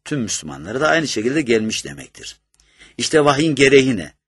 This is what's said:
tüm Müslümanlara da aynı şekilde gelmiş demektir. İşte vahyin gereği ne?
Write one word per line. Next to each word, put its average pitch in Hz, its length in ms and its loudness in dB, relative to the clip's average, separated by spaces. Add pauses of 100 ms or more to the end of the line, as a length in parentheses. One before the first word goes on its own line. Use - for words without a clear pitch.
tüm 147 160 -6
Müslümanlara 87 600 -8
da 156 80 0
aynı 156 200 0
şekilde 127 340 -2
gelmiş 110 420 -2
demektir. - 560 -18 (580)
İşte 147 260 2
vahyin 147 300 2
gereği 131 420 6
ne? 76 180 -12 (140)